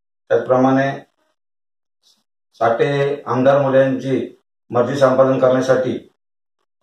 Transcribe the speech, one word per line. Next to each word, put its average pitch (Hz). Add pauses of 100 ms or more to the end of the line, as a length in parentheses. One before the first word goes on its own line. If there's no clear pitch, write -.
(280)
त्याचप्रमाणे 131 (1500)
साठे 143
आमदार 127
मुलांची 131 (300)
मर्जी 120
संपादन 131
करण्यासाठी 127 (720)